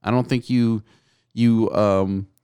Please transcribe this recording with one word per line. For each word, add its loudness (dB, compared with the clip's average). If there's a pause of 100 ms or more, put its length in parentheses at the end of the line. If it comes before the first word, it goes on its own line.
I -4
don't 0
think -4
you, 0 (500)
you, 2
um, 0 (160)